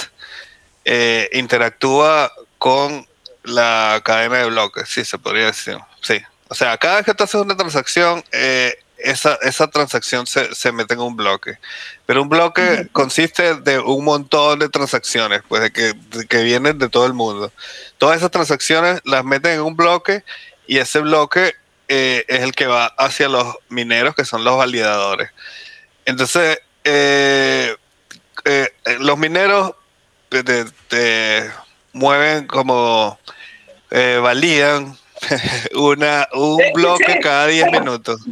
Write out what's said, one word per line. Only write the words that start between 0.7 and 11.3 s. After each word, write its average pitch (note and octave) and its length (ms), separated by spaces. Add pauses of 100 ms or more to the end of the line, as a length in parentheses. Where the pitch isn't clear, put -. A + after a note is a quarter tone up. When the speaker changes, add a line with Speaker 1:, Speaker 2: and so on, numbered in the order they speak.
Speaker 1:
eh, A#2 480
interactúa C3 1000 (280)
con C#3 480 (360)
la A2+ 600
cadena A2+ 360
de B2 60
bloques, G#2+ 440
sí, A#2+ 160
se - 120
podría G#2+ 300
decir, G#2 300 (240)
sí. G#2+ 200 (280)
O - 60
sea, A#2 220
cada F3 200
vez G#3 80
que G#3+ 80
tú G#3 100
haces G3+ 180
una G3+ 140
transacción, E3+ 760
eh, B2+ 460 (200)
esa, C3+ 440
esa C3 260
transacción B2+ 600
se, - 260
se - 180
mete A#2 220
en A#2+ 60
un A#2+ 160
bloque. G2 420 (480)